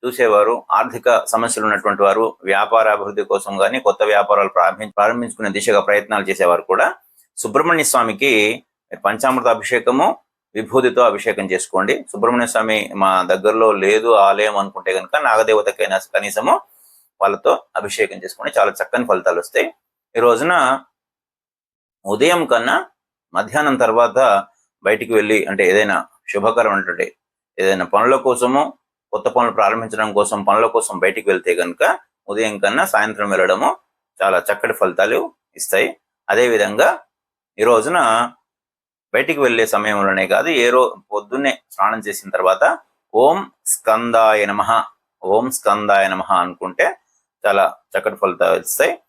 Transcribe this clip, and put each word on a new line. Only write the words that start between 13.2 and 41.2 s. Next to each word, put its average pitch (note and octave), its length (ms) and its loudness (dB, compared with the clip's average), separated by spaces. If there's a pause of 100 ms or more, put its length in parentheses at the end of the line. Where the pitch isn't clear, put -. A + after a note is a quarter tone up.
దగ్గరలో G#2 480 2
లేదు G#2 420 2
ఆలయం G2+ 440 2
అనుకుంటే G2 360 -6
కనుక F#2+ 220 -6
నాగదేవతకైనా G#2+ 800 0 (160)
కనీసము G#2 420 0 (680)
వాళ్ళతో G2+ 320 0 (220)
అభిషేకం G2 420 -4
చేసుకోండి, F#2 360 -12
చాలా G2+ 180 2
చక్కని A#2+ 340 -4
ఫలితాలు F2+ 340 0
వస్తాయి. - 280 -4 (480)
ఈ A#2 40 -2
రోజున A#2+ 340 2 (1500)
ఉదయం C3+ 400 2
కన్నా A#2+ 300 0 (580)
మధ్యాహ్నం C3 440 -2
తర్వాత A#2 400 2 (680)
బయటికి G#2+ 300 -2
వెళ్ళి, G#2+ 320 2
అంటే G2 240 -2
ఏదైనా G2+ 280 2 (320)
శుభకరమైనటువంటి G2 800 0 (500)
ఏదైనా F#2+ 280 0
పనుల A#2 300 2
కోసము, B2+ 460 0 (520)
కొత్త G#2+ 140 -4
పనులు A#2+ 260 0
ప్రారంభించడం A2 600 -2
కోసం, G#2 300 -2
పనుల G2+ 220 2
కోసం A2 340 -2
బయటికి F#2+ 300 -2
వెళ్తే F2+ 260 0
కనుక F2 280 -4 (440)
ఉదయం G#2+ 300 -4
కన్నా G2+ 280 -2
సాయంత్రం G#2 440 -2
వెళ్ళడము F#2+ 400 0 (500)
చాలా G2 200 2
చక్కటి A2 340 -4
ఫలితాలు G2 460 -2 (360)
ఇస్తాయి. - 320 -2 (420)
అదేవిధంగా G#2+ 600 2 (680)
ఈ G#2 60 0
రోజున A#2+ 340 2 (1160)
బయటికి C#3+ 260 -2
వెళ్ళే A#2 260 2
సమయంలోనే G2+ 640 0
కాదు, G2+ 220 0
ఏ B2 200 2
రో-, B2+ 240 2 (180)
పొద్దున్నే B2+ 420 -4 (180)